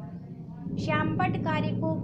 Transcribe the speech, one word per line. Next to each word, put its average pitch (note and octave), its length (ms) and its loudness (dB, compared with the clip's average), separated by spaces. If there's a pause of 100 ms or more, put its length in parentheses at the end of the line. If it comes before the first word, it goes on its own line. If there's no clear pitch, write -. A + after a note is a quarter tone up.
(840)
श्यामपट्ट D#4 600 4
कार्य D4+ 360 2
को D#4+ 240 2